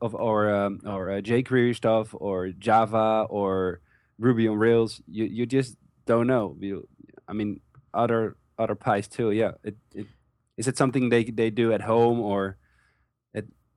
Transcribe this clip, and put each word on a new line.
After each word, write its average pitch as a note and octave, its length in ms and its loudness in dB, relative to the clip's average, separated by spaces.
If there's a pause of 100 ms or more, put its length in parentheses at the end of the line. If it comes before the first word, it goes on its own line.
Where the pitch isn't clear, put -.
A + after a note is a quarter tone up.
of, A2+ 100 -4
or, G#2+ 400 0
um, G2+ 320 -2
or, F#2+ 240 -6
uh, G2 100 -4
jQuery A#2+ 560 2
stuff A2 380 0
or F#2 360 -4
Java A2 760 2
or F#2+ 540 -2 (380)
Ruby A2+ 280 4
on G#2+ 100 0
Rails? A2+ 500 2
You, A2 180 -4
you A#2 220 -4
just C3 280 -2 (300)
don't A#2 220 2
know. A2 320 0
You, G2 280 -8 (400)
I G2+ 60 -12
mean, G#2+ 280 -4 (300)
other, A2+ 440 0 (240)
other G#2+ 160 0
pies G2+ 320 -2
too. A2+ 240 -2
Yeah. G#2+ 220 0 (100)
It, G#2+ 140 -10 (180)
it, G2+ 100 -12 (520)
is A2+ 100 -4
it C3 100 -4
something B2+ 320 2
they, A#2 140 4
they A2+ 260 -2
do A2+ 240 2
at G2+ 80 0
home A#2 380 2
or G2 380 -2 (760)
it, G#2 140 -8 (300)